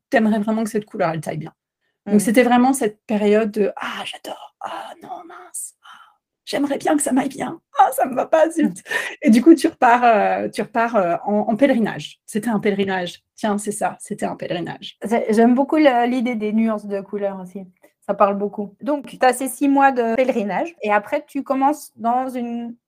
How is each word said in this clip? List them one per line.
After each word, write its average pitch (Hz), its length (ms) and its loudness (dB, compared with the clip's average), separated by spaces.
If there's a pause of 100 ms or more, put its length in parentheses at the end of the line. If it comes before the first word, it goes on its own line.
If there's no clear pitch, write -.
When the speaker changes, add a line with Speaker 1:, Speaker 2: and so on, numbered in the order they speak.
(100)
Speaker 1:
t'aimerais 220 300 2
vraiment 220 240 -2
que 214 60 -6
cette - 140 -4
couleur, 185 260 -2
elle 160 100 -6
t'aille 156 180 -8
bien. 156 140 -10 (540)
Donc, 208 100 2
Speaker 2:
Mm. 208 40 6
Speaker 1:
c'était 240 220 4
vraiment 247 300 4
cette 233 340 -4
période 208 440 2
de, « 208 260 0
Ah, 220 280 -10
j'adore. - 560 -16
Ah, - 320 -12 (100)
non, - 80 -18 (160)
mince. 359 480 -16 (100)
Ah, - 320 -20 (280)
j'aimerais 277 340 -4
bien 320 180 0
que 294 60 -2
ça - 100 -2
m'aille 262 160 0
bien. - 320 -8 (180)
Ah, 415 140 6
ça - 140 0
me 254 80 -8
va - 120 -2
pas, 320 240 2
zut. » 330 160 0
Speaker 2:
Mm. 180 160 -6 (400)
Speaker 1:
Et - 80 4
du 226 120 6
coup, 330 120 8
tu 330 140 2
repars, 240 360 4
euh, 196 440 2
tu - 140 -6
repars, 233 340 -2
euh, 175 280 2
en, 208 100 0 (140)
en 220 80 0
pèlerinage. 233 680 0
C'était 220 240 -4
un 202 100 0
pèlerinage. 190 640 -2 (140)
Tiens, 208 220 -2
c'est 208 140 -6
ça, - 280 -4
c'était - 260 -8
un 170 100 -10
pèlerinage. - 680 -10
Speaker 2:
C'est, 220 260 -2
j'aime 233 240 6
beaucoup 285 220 2
le, 247 320 4
l'idée 247 260 -2
des 214 180 -4
nuances 220 340 0
de 196 140 -6
couleurs 196 420 -6
aussi. 185 180 -14 (460)
Ça 202 80 -4
parle 202 240 2
beaucoup. 202 420 -8
Donc, 285 400 -6
t'as 254 140 6
ces 262 140 -6
six 277 200 -2
mois 277 240 4
de 233 240 0
pèlerinage 240 680 -2
et 208 100 -2
après, 247 340 0
tu 277 160 -8
commences 269 540 -2
dans 247 320 -2
une 240 460 -8 (140)